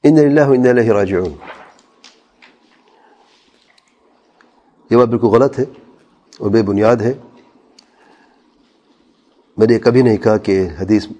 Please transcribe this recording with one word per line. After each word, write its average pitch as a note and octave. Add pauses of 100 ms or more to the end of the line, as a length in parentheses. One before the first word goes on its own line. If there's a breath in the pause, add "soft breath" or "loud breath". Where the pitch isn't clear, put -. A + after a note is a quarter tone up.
انا D#3
للہ D3
و C#3
انا B2+
الیہ A#2
رَاجِعُونَ۔ F#2+ (3500 loud breath)
یہ A#2
بات A#2+
بالکل A#2
غلط B2
ہے B2+ (760)
اور G#2
بے A2+
بنیاد G#2
ہے۔ A#2 (2500 soft breath)
میں A2
نے A2+
کبھی B2
نہیں A2+
کہا G#2+
کہ F#2+ (120)
حدیث G2+ (140)